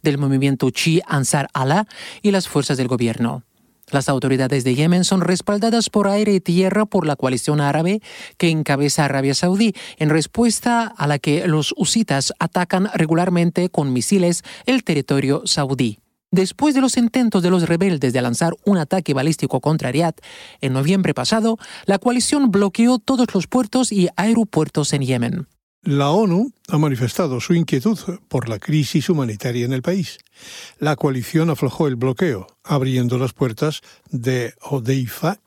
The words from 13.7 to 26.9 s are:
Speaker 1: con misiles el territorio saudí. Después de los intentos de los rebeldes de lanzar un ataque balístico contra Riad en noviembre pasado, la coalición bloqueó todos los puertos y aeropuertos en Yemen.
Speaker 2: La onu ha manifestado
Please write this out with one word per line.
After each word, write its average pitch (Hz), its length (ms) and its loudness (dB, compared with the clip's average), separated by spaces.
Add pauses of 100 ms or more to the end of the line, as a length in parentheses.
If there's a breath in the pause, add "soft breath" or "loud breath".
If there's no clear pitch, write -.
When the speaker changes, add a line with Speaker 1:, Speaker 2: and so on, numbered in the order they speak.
Speaker 1:
con 139 240 -2
misiles 175 480 2 (240 loud breath)
el 254 180 0
territorio 139 600 0
saudí. 131 520 -2 (360)
Después 220 400 2
de 269 60 4
los 254 160 2
intentos 233 460 2
de 175 80 2
los 175 180 2
rebeldes 165 460 2
de 123 80 2
lanzar 127 320 0 (100)
un 202 140 4
ataque 156 340 -2
balístico 135 480 -2
contra 147 320 -2
Riad 160 220 0 (480 loud breath)
en 135 100 -2
noviembre 160 400 0
pasado, 220 460 0 (260 loud breath)
la 196 140 2
coalición 247 520 2
bloqueó 202 480 2
todos 247 360 0
los 185 120 0
puertos 254 460 0
y 185 240 2
aeropuertos 170 800 0
en 139 80 0
Yemen. 123 440 -2 (360)
Speaker 2:
La 143 260 0
onu 202 460 2 (140)
ha 151 100 0
manifestado 131 600 0